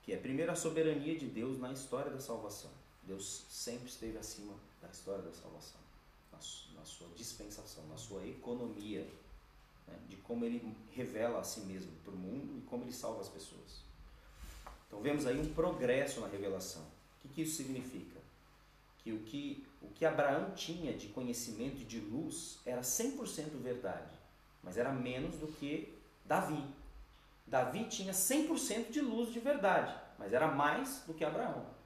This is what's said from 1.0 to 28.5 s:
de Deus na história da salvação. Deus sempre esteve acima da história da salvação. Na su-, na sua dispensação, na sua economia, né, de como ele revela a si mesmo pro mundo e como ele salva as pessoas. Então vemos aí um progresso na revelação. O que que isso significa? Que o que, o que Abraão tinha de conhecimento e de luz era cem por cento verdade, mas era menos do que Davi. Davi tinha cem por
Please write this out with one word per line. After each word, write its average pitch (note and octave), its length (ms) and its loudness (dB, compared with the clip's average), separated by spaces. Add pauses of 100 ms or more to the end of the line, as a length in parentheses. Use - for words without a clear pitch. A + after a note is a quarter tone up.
de C#3+ 80 -2
Deus A#2+ 340 -2
na B2+ 120 -2
história C#3 400 -2
da C3 80 -6
salvação. G#2+ 500 -6 (320)
Deus F#2+ 480 -6
sempre B2 400 -4
esteve A2 300 -6
acima G#2 340 -8 (260)
da E2+ 80 -14
história F#2+ 360 -6
da E2 100 -8
salvação. - 480 -14 (500)
Na - 80 -18
su-, - 360 -10
na - 100 -14
sua - 300 -14
dispensação, G#2 720 -10
na - 100 -10
sua F#2+ 300 -6
economia, G#2+ 760 -4 (840)
né, - 100 -12 (100)
de G2 100 -12
como - 280 0
ele A#2 320 0 (140)
revela A#2 480 2
a - 40 -2
si - 180 -4
mesmo F#2 300 -6 (120)
pro G2 100 -10
mundo G2+ 440 -4
e A#2+ 120 -6
como A#2+ 140 -2
ele A#2 100 -6
salva A2 280 -4
as F#2+ 80 -6
pessoas. - 520 -14 (1040)
Então G#2 140 -8
vemos C#3+ 240 4
aí C3 140 4
um D#3 140 2
progresso C#3 680 4
na G#2 80 -2
revelação. F#2+ 560 -2
O - 380 -18
que C#3 80 -14
que D#3+ 120 -2
isso D#3 160 0
significa? B2+ 640 -4 (800)
Que A2+ 120 -6
o G#2+ 120 -2
que, C#3+ 420 -6 (160)
o D3+ 60 -12
que - 180 0
Abraão D3 460 6
tinha E3 420 -2
de - 140 -6
conhecimento A#2+ 760 -2
e A2 40 -8
de A2 140 -6
luz A#2 640 -4
era B2 200 0
cem B3 280 2
por B3+ 160 -4
cento D3+ 300 -4
verdade, G2 600 -2 (460)
mas F2+ 140 -4
era A#2+ 140 4
menos B2+ 460 0
do D#3 100 -4
que D3 500 -4 (280)
Davi. D3 380 4 (840)
Davi G#3+ 360 6
tinha F#3+ 280 -2
cem D#4 340 6
por D#4+ 120 4